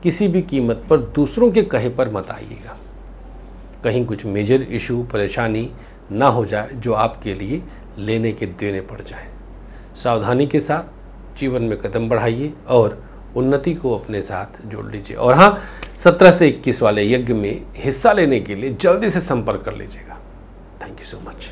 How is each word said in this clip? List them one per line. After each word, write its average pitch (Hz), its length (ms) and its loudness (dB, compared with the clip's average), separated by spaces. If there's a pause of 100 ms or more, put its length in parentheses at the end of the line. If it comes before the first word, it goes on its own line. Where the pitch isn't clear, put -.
किसी 175 260 2
भी 180 140 0
कीमत 120 480 -2
पर 156 60 6
दूसरों 147 540 2
के 185 120 2
कहे 123 260 -2
पर 123 220 -2
मत 101 200 -6
आइएगा, - 460 -14 (1080)
कहीं 120 220 0
कुछ 117 200 -6
मेजर 104 360 2
इशू, 117 400 -4
परेशानी 113 720 -2 (400)
ना 117 140 2
हो 117 180 4
जाए 104 300 -4
जो 120 180 -4
आपके 107 420 -2
लिए 101 280 -8 (360)
लेने 110 340 -2
के 110 140 -6
देने 98 340 -6
पड़ 104 200 -14
जाए। - 280 -16 (680)
सावधानी 120 520 0
के 143 140 0
साथ 156 220 -4 (560)
जीवन 127 240 -2
में 110 160 -2
कदम 113 300 -4
बढ़ाइए 120 440 0 (160)
और 117 360 2 (320)
उन्नति 139 380 0
को 120 240 -2
अपने 101 240 -6
साथ 98 440 -10
जोड़ 104 260 -12
लीजिए। 104 240 -12
और 120 180 4
हाँ, 202 240 8 (380)
सत्रह 180 340 10
से 170 180 6
इक्कीस 123 340 0
वाले 107 300 4
यज्ञ 123 220 0
में 104 320 -4 (100)
हिस्सा - 360 2
लेने 151 280 4
के - 140 -8
लिए 117 260 -6
जल्दी 196 300 2
से 180 100 0
संपर्क 113 420 -2
कर 104 120 -8
लीजिएगा। - 440 -16 (640)
Thank - 180 -16
you - 140 -14
so - 140 -16
much। - 240 -16